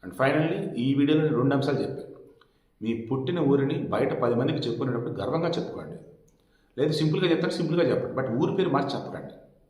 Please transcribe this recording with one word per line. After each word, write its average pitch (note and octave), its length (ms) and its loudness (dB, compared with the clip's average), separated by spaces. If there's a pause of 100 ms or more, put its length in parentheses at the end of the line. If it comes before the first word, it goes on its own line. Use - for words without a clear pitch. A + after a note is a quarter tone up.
And F2+ 120 -12
finally D#3 560 2
ఈ C3 200 2
వీడియోలో D3+ 280 4
నేను D3+ 140 2
రెండు C#3 180 4
అంశాలు C3+ 260 0
చెప్పాను. - 360 -8 (640)
మీ A2+ 300 -2
పుట్టిన C3+ 260 -2
ఊరిని C#3 500 2
బయట - 340 0
పది A#2+ 120 2
మందికి C3+ 240 2
చెప్పుకునేటప్పుడు A#2+ 520 -2
గర్వంగా E3 380 -2
చెప్పుకోండి, - 480 -6 (840)
లేదు D#3 140 2
సింపుల్గా D#3 380 2
చెప్తారు E3 220 0
సింపుల్గా D#3+ 380 0
చెప్పండి, - 400 -2
but A#2+ 120 0
ఊరి F3 140 0
పేరు F3 140 2
మార్చి C#3 180 0
చెప్పకండి - 440 -8 (380)